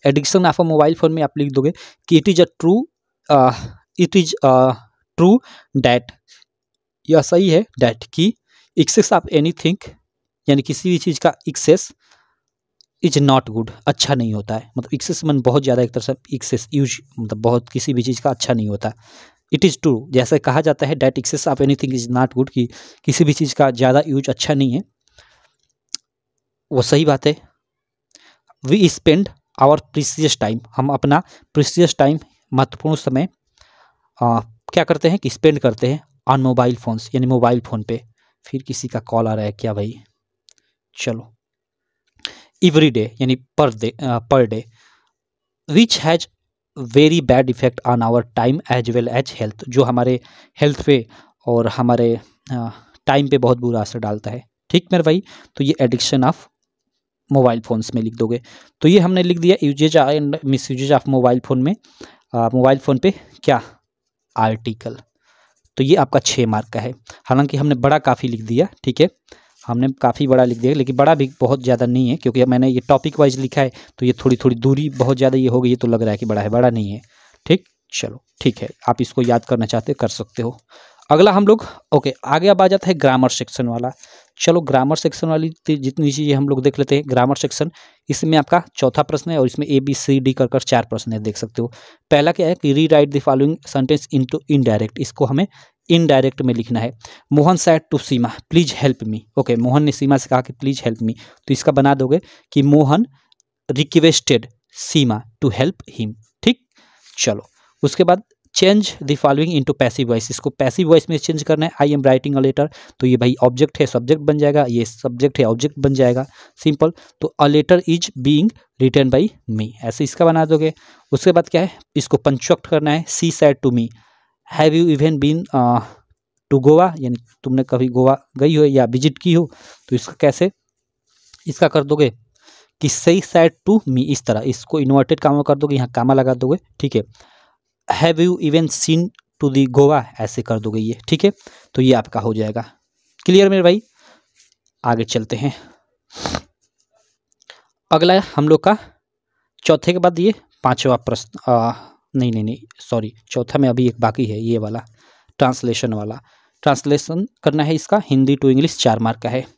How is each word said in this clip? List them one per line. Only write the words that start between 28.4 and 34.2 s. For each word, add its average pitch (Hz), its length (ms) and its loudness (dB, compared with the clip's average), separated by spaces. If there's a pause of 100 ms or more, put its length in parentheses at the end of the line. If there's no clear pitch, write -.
We 175 240 4 (100)
spend 170 260 2 (380)
our 143 140 6
precious 151 600 -4
time, 110 220 -4 (160)
हम 135 140 -2
अपना 143 340 0 (300)
प्रीशियस 160 460 2
टाइम, 143 200 2 (340)
महत्वपूर्ण 139 420 -2
समय, 139 320 -4 (920)